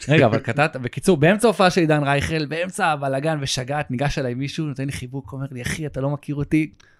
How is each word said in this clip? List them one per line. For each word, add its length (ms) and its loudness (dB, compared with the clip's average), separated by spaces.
רגע, 160 6
אבל 120 4
קטעת, 380 0
בקיצור, 420 0
באמצע 300 4
הופעה 220 4
של 120 2
עידן 220 4
רייכל, 420 0
באמצע 420 -2
הבלגן 540 -2
ושגעת, 500 -4
ניגש 280 -2
אליי 140 -2
מישהו, 320 -6
נותן 200 -6
לי 60 -4
חיבוק, 420 -10
אומר 180 -8
לי, 100 -10
"אחי, 240 -4
אתה 160 -8
לא 80 0
מכיר 260 -6
אותי, 360 0